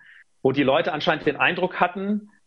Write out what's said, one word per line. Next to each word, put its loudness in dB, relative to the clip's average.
wo 2
die 2
Leute 2
anscheinend -2
den 0
Eindruck 0
hatten, -2